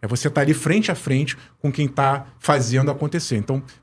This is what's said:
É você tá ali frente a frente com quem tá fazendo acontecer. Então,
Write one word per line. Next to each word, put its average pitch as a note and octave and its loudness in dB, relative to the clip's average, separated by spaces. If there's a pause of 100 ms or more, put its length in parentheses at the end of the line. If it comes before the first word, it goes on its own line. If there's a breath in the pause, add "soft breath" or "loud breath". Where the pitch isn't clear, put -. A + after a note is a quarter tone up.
É A2 -8
você B2 0
tá D3 0
ali D3 4
frente G3 0
a F3+ -2
frente - -2 (240 loud breath)
com C#3+ 0
quem C#3+ -2
tá C#3 0 (100)
fazendo C3 2
acontecer. D3 -2
Então, C3+ -2 (220 loud breath)